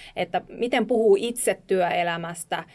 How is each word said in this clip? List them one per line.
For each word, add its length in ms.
että 320
miten 380
puhuu 340
itse 460
työelämästä, 1000